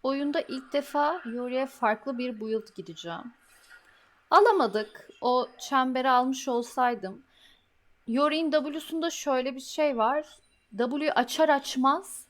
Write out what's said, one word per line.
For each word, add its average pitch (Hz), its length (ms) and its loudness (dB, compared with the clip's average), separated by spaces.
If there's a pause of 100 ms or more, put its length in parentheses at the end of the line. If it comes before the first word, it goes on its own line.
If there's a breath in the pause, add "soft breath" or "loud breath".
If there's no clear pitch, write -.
oyunda 285 380 0
ilk - 320 -10
defa 294 520 0
Yori'ye 247 400 -4
farklı 240 520 -2
bir 240 220 -6
build 220 360 -6
gideceğim. 170 580 -12 (1000 soft breath)
Alamadık. 311 760 4 (120)
O 247 360 2
çemberi 262 520 0
almış 262 380 2
olsaydım. 240 760 -2 (840 soft breath)
Yori'nin 294 440 2
W'sunda 311 580 -2
şöyle 262 460 -2
bir 262 60 -12
şey 294 360 -2
var. 262 280 0 (520)
W 262 360 -2
açar 302 360 2
açmaz 277 800 0